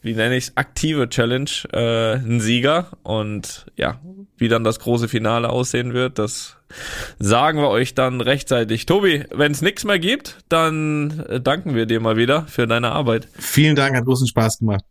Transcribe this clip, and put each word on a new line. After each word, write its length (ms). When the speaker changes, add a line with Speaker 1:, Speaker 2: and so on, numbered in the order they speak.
Speaker 1:
wie 140
nenne 200
ich's, 200
aktive 540
Challenge, 400
äh, 420
einen 240
Sieger. 480
Und 720
ja, 240
wie 120
dann 160
das 160
große 280
Finale 440
aussehen 420
wird, 240
das 400
sagen 400
wir 100
euch 240
dann 260
rechtzeitig. 680
Tobi, 440
wenn's 300
nix 220
mehr 160
gibt, 400
dann, 720
äh, 100
danken 360
wir 100
dir 140
mal 180
wieder 300
für 180
deine 280
Arbeit. 340
Speaker 2:
Vielen 380
Dank, 200
hat 100
großen 220
Spaß 300
gemacht. 340